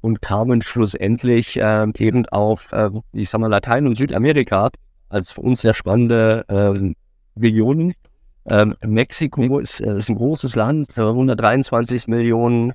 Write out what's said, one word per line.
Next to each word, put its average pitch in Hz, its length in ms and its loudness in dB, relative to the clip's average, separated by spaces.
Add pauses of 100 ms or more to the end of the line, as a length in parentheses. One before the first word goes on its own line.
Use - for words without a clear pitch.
und 113 200 -2
kamen 113 420 0
schlussendlich, 117 960 -2
äh, 107 260 2 (120)
eben 113 280 2
auf, 104 460 -2
äh, 107 180 0 (220)
ich 107 180 -6
sag 110 100 -2
mal, 110 60 0
Latein- 117 400 0
und 117 100 2
Südamerika 120 720 0 (380)
als 98 240 -6
für - 100 -14
uns 127 180 0
sehr 110 140 2
spannende, 113 760 2
ähm, 98 480 0 (440)
Regionen. 120 520 2 (540)
Ähm, 107 280 2 (100)
Mexiko 127 760 -2
ist, - 200 -8
äh, 104 160 -2
ist 104 120 -4
ein 113 80 0
großes 127 400 -2
Land, 143 420 -2
äh, 113 40 0
hundertdreiundzwanzig 120 1040 0
Millionen 117 680 0